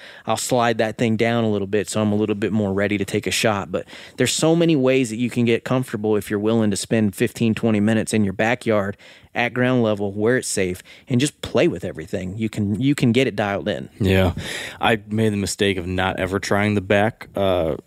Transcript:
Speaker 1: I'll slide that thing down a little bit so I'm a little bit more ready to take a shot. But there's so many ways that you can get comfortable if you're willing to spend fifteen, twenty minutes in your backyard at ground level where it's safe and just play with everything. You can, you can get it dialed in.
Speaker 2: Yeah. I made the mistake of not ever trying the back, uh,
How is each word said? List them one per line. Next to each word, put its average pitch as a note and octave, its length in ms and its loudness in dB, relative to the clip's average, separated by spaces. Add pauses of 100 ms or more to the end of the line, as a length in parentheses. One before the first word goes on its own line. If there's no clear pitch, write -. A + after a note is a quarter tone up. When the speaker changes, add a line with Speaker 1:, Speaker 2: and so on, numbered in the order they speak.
(260)
Speaker 1:
I'll A2 100 0
slide A#2 440 0
that A2 180 -2
thing A2+ 180 0
down A#2 280 0
a A2 60 0
little G2+ 180 -2
bit G2 200 -2
so G#2+ 140 -2
I'm G#2+ 100 2
a G#2 40 0
little G#2+ 180 0
bit G2+ 180 -2
more G2+ 220 0
ready G2+ 240 0
to G2 80 -2
take G#2+ 220 -4
a A2+ 40 -4
shot. G2+ 400 0
But - 160 -6 (300)
there's B2 160 0
so D#3+ 220 4
many E3 200 4
ways C3 360 2
that A2 60 -6
you A#2+ 120 -2
can A#2+ 160 0
get A#2 200 2
comfortable A2 500 0
if G2+ 140 -2
you're G#2 100 0
willing G#2+ 320 2
to F#2+ 60 0
spend A2 380 0
fifteen, A2+ 380 0
twenty G#2+ 260 0
minutes A2 360 0
in A2 80 4
your F#2+ 100 -2
backyard G#2+ 640 0 (380)
at A#2 180 -2
ground B2 300 2
level G#2 280 0
where G#2+ 260 2
it's - 100 -4
safe F#2 340 -2 (260)
and B2 140 2
just - 220 -2
play D3+ 240 2
with G#2 180 -4
everything. F2+ 500 -8
You A2 140 -4
can, G#2 320 -2
you C#3 140 2
can B2 160 2
get B2+ 160 4
it G2+ 80 -6
dialed G2+ 340 -2
in. C#2 180 -6 (120)
Speaker 2:
Yeah. F#2+ 340 4 (480)
I A2 260 2
made G#2+ 220 0
the G2+ 80 0
mistake G2 400 0
of F2 80 -6
not F#2 340 -2
ever F#2 200 0
trying G#2 340 0
the G2+ 80 2
back, G#2 540 0
uh, F2+ 400 0 (120)